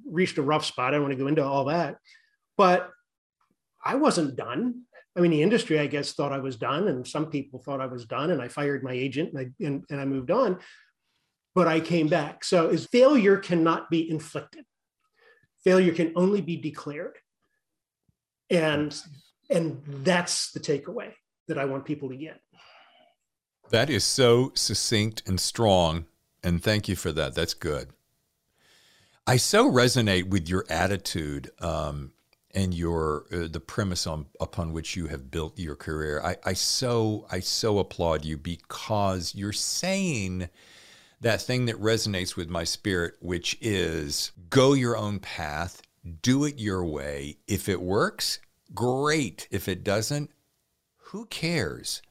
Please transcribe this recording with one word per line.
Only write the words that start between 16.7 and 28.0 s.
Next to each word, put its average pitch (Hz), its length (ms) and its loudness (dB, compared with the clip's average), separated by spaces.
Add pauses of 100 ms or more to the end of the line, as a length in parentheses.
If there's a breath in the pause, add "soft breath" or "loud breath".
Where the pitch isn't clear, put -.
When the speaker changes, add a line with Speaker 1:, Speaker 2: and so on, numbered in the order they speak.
Speaker 1:
And, 151 480 2 (520)
and 160 380 0
that's 175 640 -2
the - 80 -10
takeaway 175 520 -4 (360)
that 147 100 -4
I 139 80 -2
want 135 200 -4
people 143 240 -6
to 127 80 -12
get. 156 220 -14 (1300 soft breath)
Speaker 2:
That 120 200 4
is 113 140 0
so 123 520 4
succinct - 680 0
and 95 140 0
strong, 87 680 2 (380)
and 85 180 0
thank 107 260 0
you 95 80 0
for 87 160 -4
that. 76 240 -4
That's 82 180 0
good. 69 360 -6 (1400 soft breath)